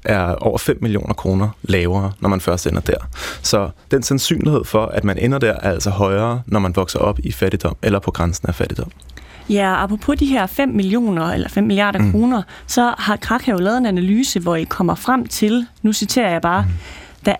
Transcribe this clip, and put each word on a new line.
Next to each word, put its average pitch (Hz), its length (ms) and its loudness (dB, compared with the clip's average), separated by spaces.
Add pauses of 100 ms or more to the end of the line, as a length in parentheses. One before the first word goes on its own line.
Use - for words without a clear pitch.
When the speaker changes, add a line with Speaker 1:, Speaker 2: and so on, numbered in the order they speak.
Speaker 1:
er 90 300 2
over - 240 0
fem - 240 -2
millioner 107 320 -2
kroner 95 360 0 (140)
lavere, 95 560 0
når 101 100 0
man 95 120 0
først 90 260 -2
ender 87 140 0
der. - 160 0 (440)
Så 101 280 0 (220)
den 135 120 2
sandsynlighed 147 600 0
for, 110 220 0
at - 180 -2
man 101 140 0
ender 135 200 2
der, 117 160 2
er - 180 -2
altså 92 180 -2
højere, 101 560 0
når 104 140 0
man 92 160 0
vokser 92 240 -2
op - 200 2
i - 120 -4
fattigdom, 95 520 -2
eller 101 160 2
på 92 120 -2
grænsen 85 360 -2
af 87 80 -2
fattigdom. - 360 -4 (580)
Speaker 2:
Ja, 190 340 2
apropos 214 340 -2
de 302 80 2
her 247 220 2
fem 277 220 0
millioner 190 640 0
eller 175 160 -2
fem 202 140 0
milliarder 202 360 2
Speaker 1:
Mm. 104 120 4
Speaker 2:
kroner, 226 300 2 (260)
så 240 300 2
har 208 180 0
Kraka 240 360 -2
jo 190 60 2
lavet 196 200 2
en 254 80 2
analyse, 202 540 2
hvor 170 160 0
I 160 80 0
kommer 170 320 0
frem 247 300 0
til, 233 400 0 (160)
nu 214 120 2
citerer 208 380 0
jeg 165 100 0
bare, 175 200 2
Speaker 1:
Mm. 92 120 0 (520)
Speaker 2:
"Der 202 140 2